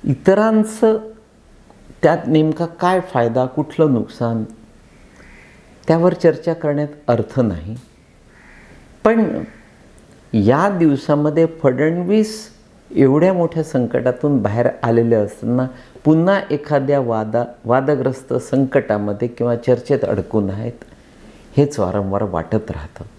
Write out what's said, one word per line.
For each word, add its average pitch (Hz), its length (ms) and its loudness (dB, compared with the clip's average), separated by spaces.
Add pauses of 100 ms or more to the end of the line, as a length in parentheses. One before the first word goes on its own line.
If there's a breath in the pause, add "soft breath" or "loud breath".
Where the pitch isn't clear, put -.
इतरांचं 214 920 2 (1040)
त्यात 160 140 4 (100)
नेमका 156 380 0
काय 180 340 -2
फायदा, 127 460 -2
कुठलं 147 480 0
नुकसान, 113 500 -4 (1400 loud breath)
त्यावर 165 260 4
चर्चा 165 400 0
करण्यात 147 340 -2 (200)
अर्थ 117 320 -2
नाही. 101 360 -4 (1300 loud breath)
पण 220 400 2 (920)
या 143 440 2
दिवसामध्ये 151 680 2 (180)
फडणवीस 175 880 0 (460)
एवढ्या 151 380 4
मोठ्या 165 300 -2
संकटातून 127 800 0
बाहेर 107 260 0 (160)
आलेले 117 320 2
असताना 117 520 -2 (360 loud breath)
पुन्हा 175 380 4 (100)
एखाद्या 143 480 0
वादा-, 113 460 -2 (200)
वादग्रस्त 131 680 0
संकटामध्ये 123 920 -2
किंवा 120 280 -2
चर्चेत 123 480 0
अडकून 101 460 -2
आहेत, 110 360 -10 (720 loud breath)
हेच 143 220 2
वारंवार 98 440 -2
वाटत 92 480 -4
राहतं. 78 320 -14 (160)